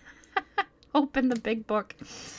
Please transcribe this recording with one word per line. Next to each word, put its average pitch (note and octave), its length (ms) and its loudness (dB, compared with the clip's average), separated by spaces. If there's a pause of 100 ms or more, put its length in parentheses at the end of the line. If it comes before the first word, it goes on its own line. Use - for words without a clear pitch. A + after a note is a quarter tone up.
(140)
<laughs> - 800 -6
hope C#4 220 2
in B3+ 120 4
the A#3 120 2
big A3 260 -2
book?" G#3+ 300 0 (420)